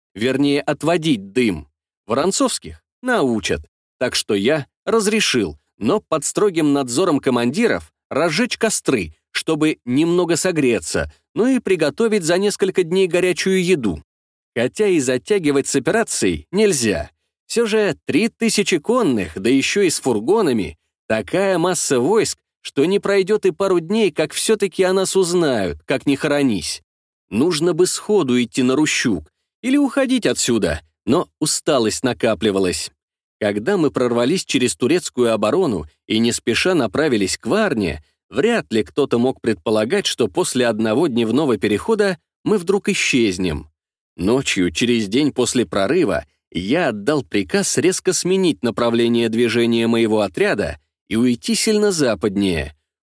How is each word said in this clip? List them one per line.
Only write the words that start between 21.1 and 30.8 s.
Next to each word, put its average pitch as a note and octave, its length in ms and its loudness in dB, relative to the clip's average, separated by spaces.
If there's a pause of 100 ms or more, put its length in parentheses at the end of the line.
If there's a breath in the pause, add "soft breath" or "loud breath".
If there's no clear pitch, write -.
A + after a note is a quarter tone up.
масса E3 400 0
войск, F3 400 0 (220)
что - 240 -2
не G3 120 2
пройдет G3 480 0
и F#3 60 4
пару F#3 280 0
дней, F#3+ 320 0
как D#3 220 -4
все-таки G#3 480 0
о F#3 120 2
нас F#3+ 220 0
узнают, D3+ 680 0
как - 220 -2
ни C#3 80 2
хоронись. C#3 680 -2 (480)
Нужно E3+ 440 0
бы F3 120 4
сходу C#3+ 560 0
идти B2+ 220 -2
на B2+ 120 2
Рущук A#2+ 560 -2 (300)
или C4 160 0
уходить C4 480 0
отсюда, A2 560 0 (240)